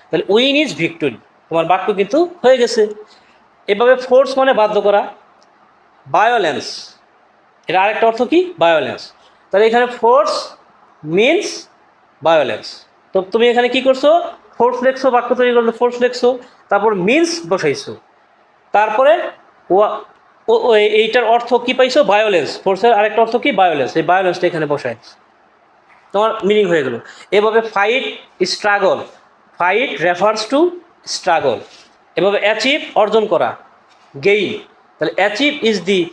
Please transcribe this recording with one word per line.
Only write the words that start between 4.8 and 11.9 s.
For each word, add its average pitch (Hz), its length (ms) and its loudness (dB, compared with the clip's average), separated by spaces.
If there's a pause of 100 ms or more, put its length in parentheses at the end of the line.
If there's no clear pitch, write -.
করা, 202 160 2 (1120)
ভায়োলেন্স, 196 520 0 (1000)
এর 160 140 0
আরেকটা 214 280 0
অর্থ 226 100 -2 (120)
কি? 330 60 4 (240)
ভায়োলেন্স। 147 400 0 (480)
তাহলে 202 200 2
এখানে 240 160 2 (140)
ফোর্স 254 320 2 (840)
means 311 320 0 (800)